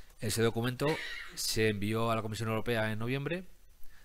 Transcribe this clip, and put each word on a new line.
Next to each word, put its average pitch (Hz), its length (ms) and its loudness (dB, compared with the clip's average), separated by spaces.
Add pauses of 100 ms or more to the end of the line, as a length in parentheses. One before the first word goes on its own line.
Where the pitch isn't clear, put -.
(200)
Ese 110 220 0
documento 117 440 2 (480)
se - 360 2
envió 110 400 2
a 113 60 4
la 110 60 0
Comisión 110 280 -2
Europea 110 420 2
en 107 60 -2
noviembre 139 500 -2 (560)